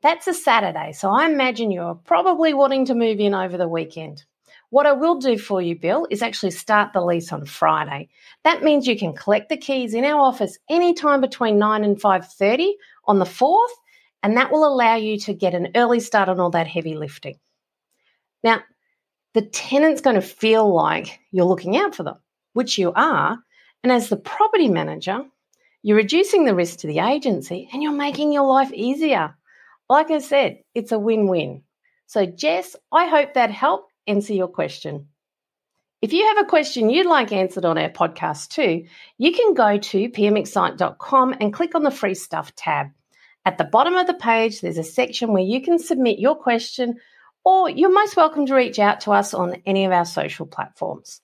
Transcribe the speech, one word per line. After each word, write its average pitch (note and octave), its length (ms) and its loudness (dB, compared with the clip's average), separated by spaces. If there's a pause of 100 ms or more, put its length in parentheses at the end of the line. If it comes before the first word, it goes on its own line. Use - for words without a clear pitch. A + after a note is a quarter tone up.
That's E4 260 0
a F#4 60 -2
Saturday, F3+ 600 0
so F#3+ 180 -4
I C4 160 2
imagine B3+ 440 -2
you're E3+ 260 -6
probably E4 580 0
wanting C4+ 320 2
to B3+ 80 -2
move A3+ 260 0
in G3+ 140 2
over F#3 240 -4
the F3 100 -2
weekend." D#3+ 560 -8 (520)
What C#4+ 80 4
I D4 80 6
will D#4 220 2
do B3+ 240 0
for G3 240 -4
you, E3+ 120 -4
Bill, G3+ 360 -2
is G#3 100 -4
actually A3+ 300 -4
start G#3 420 -2
the F#3+ 80 0
lease E3+ 320 -4
on D3 140 -10
Friday. D3+ 640 -2 (340)
That D#4+ 180 0
means C#4+ 240 2
you A#3+ 80 0
can E3 200 -6
collect G#3 340 -2
the D#4 80 -2
keys B3+ 380 -6
in A#3+ 100 0
our D4 160 0
office B3+ 380 0 (100)
anytime D#4 540 2
between A#3 360 0
nine G#3+ 240 2
and G3+ 160 0
five F#3+ 320 0
thirty D4 460 0 (300)
on G3+ 120 4
the F#3 60 2
fourth, G4 480 2 (500)
and G#3+ 140 0
that C4 160 0
will D#4 140 4
allow A#3+ 300 2
you G#3+ 240 -4
to G#3 120 -8
get F3 220 -2
an F3+ 220 -4
early A#3+ 220 2
start G#3 300 0
on F#3 120 -2
all F3 100 2
that E3 160 -2
heavy D#3+ 280 -8
lifting. D3+ 440 -12 (1040)
Now, A3+ 200 2 (680)
the A3 80 2
tenant's C#4+ 600 0
gonna A#3 180 2
feel A3 500 2
like D#3+ 500 -2 (100)
you're F3+ 160 2
looking F#3 320 0
out G4 160 -2
for - 80 -10
them, - 160 -10 (340)
which - 240 -2
you F3 180 -2
are, G#3+ 440 0 (440)
and B3 80 0
as A#3+ 200 0
the G#3 80 -2
property G#4 500 0
manager, E3 560 -4 (560)
you're G#3 160 4
reducing E4 480 2
the A3 100 4
risk E3+ 260 -2
to - 60 -10
the D3+ 120 -2
agency G#3+ 760 -2
and C4+ 100 -6
you're D4+ 100 -4
making C#4+ 380 -2
your C#4+ 140 2
life C4 300 2
easier. B3 640 -2 (500)
Like D#4 220 2
I D4+ 80 0
said, C4+ 400 0 (160)
it's A#3 180 -4
a A3 60 0
win-win. F#3+ 640 0 (420)
So, G3+ 220 0
Jess, E4+ 500 -4 (160)
I F4 140 4
hope D4 260 2
that A#3 180 2
helped D4+ 400 -2 (180)
answer G#3 240 -2
your F#3 140 -2
question. D3 600 -8 (920)
If G#3+ 120 -2
you F4+ 140 2
have G#4+ 120 2
a G#4 100 0
question D4 420 2
you'd F4 160 2
like C4 260 2
answered F#3 320 -2
on E3 120 2
our D#3 120 -2
podcast E3 640 -4
too, E3+ 340 -2 (340)
you D4+ 140 2
can A4 200 2
go G#3+ 260 2
to G#3 320 -4
P G#3 180 0
M G#3 80 4
excite - 400 -2
dot - 220 -4
com C4 420 2
and G#3 120 -2
click E4 220 -4
on D#4+ 80 0
the C#4+ 80 2
free G3+ 240 -4
stuff D#3+ 400 -10
tab. C#3+ 320 -4 (580)
At F#3 140 -2
the E3+ 60 0
bottom C#4+ 320 2
of F4+ 100 2
the F4 80 -2
page, A3+ 460 0
there's E3 180 -6
a E3 60 -6
section E3 480 -4
where F#3+ 100 2
you A3 180 -2
can E4+ 200 0
submit C4 400 -2
your C#4 160 2
question, A#3+ 640 -4 (440)
or F#4 240 4
you're F4+ 240 2
most G4+ 240 2
welcome D#4 300 2
to C4 80 -2
reach B3 240 2
out G#3 220 2
to G#3+ 100 -6
us G3+ 240 2
on F3+ 220 -4 (100)
any G3 180 0
of F#3 60 0
our F3 140 2
social D3 420 -8
platforms. - 760 -12